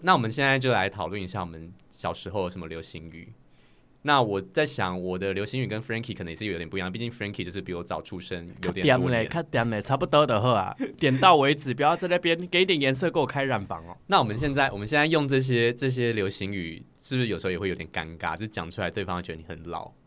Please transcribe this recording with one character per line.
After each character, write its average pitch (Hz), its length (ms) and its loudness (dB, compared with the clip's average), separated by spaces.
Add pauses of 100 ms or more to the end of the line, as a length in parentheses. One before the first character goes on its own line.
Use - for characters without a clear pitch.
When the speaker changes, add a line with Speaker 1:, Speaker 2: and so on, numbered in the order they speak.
Speaker 1:
那 180 120 4
我 160 40 6
们 113 120 0
现 139 160 0
在 135 140 4
就 127 140 2
来 98 160 4
讨 90 180 -6
论 101 140 -6
一 92 40 -6
下 98 140 -8
我 90 60 -4
们 82 260 -14 (180)
小 - 240 -6
时 - 160 -10
候 101 120 -2
有 90 80 -2
什 92 100 -10
么 82 80 -10
流 82 140 -8
行 80 280 -14
语。 82 220 -16 (680)
那 143 200 4
我 101 200 2
在 151 240 0
想， 92 360 -2
我 92 160 -2
的 98 140 0
流 98 140 -2
行 127 160 -4
语 117 40 0
跟 107 160 -4
Frankie 113 320 -6
可 92 120 -8
能 82 60 -8
也 80 40 -8
是 107 80 -10
有 98 140 -2
点 82 120 -8
不 95 80 -6
一 95 40 -2
样， 92 100 -4
毕 107 80 -8
竟 117 100 -4
Frankie 101 360 -8
就 90 40 -8
是 92 120 -6
比 90 120 -8
我 87 80 -4
早 82 200 -6
出 90 180 -12
生， 87 260 -8 (180)
有 90 100 0
点 - 0 -
多 - 0 -
年。 - 120 0
Speaker 2:
较 127 120 8
点 127 140 2
咧， 113 180 2
较 165 140 -2
点 117 260 0
咧， 104 120 -2
差 135 140 0
不 135 100 0
多 151 220 6
就 117 140 4
好 127 80 4
啊。 101 260 2 (120)
<laughs> - 120 -14
点 131 180 4
到 180 200 8
为 143 180 4
止， 131 180 -6
不 135 80 -2
要 156 140 4
在 175 140 -4
那 175 100 2
边 165 180 2 (100)
给 175 160 4
一 - 20 6
点 185 120 2
颜 135 160 4
色， 147 160 0
给 - 80 0
我 143 80 4
开 139 200 -2
染 117 180 0
房 82 240 -8
哦。 87 80 -14 (120)
Speaker 1:
那 190 120 6
我 131 60 4
们 107 120 -2
现 139 160 -2
在， 135 180 4
我 101 60 -8
们 104 80 -4
现 147 140 2
在 151 60 6
用 156 200 2
这 135 160 2
些， 123 320 4
这 131 160 -2
些 123 220 0
流 104 160 2
行 98 260 -4
语， 82 320 -8 (140)
是 - 160 -8
不 127 60 2
是 113 80 2
有 87 100 -2
时 95 80 -4
候 92 40 2
也 87 60 0
会 95 120 0
有 87 60 0
点 82 180 -8
尴 82 240 -6
尬？ 80 180 -4
就 104 100 -8
讲 87 240 -6
出 101 120 -8
来， 85 100 -2
对 98 140 -4
方 90 100 -4
会 90 60 -4
觉 85 100 -8
得 80 60 -8
你 80 100 -14
很 80 220 -10
老。 82 200 -8 (180)